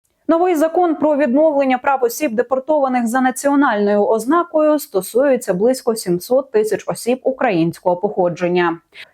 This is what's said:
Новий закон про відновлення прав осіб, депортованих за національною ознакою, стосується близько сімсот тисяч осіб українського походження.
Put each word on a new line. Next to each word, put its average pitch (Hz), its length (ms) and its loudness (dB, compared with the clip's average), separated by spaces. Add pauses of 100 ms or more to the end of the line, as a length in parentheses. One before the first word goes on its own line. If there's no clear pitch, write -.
(280)
Новий 339 280 2
закон 320 400 2
про 302 220 0
відновлення 277 600 2
прав 269 260 -2
осіб, 233 320 -2
депортованих 262 720 0
за 254 140 0
національною 233 840 0
ознакою, 302 760 2
стосується 240 720 -2
близько 226 420 0
сімсот 226 560 -2
тисяч 214 360 0
осіб 233 360 -2
українського 180 720 0
походження. 175 840 -2 (340)